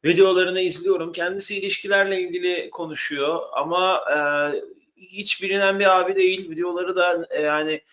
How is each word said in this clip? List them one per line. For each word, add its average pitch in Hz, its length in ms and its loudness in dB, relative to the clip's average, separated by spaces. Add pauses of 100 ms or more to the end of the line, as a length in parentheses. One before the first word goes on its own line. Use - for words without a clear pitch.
videolarını 185 560 4
izliyorum. 170 520 -2
Kendisi 190 460 -4
ilişkilerle 196 640 0
ilgili 180 500 -4
konuşuyor 151 680 -4 (120)
ama, 175 580 0
e, 147 80 2 (800)
hiç 190 460 -6
bilinen 196 360 2
bir 190 220 6
abi 185 140 0
değil. 185 360 2
Videoları 175 460 -4
da, 175 340 2
e, 147 120 -2
yani 151 380 0 (120)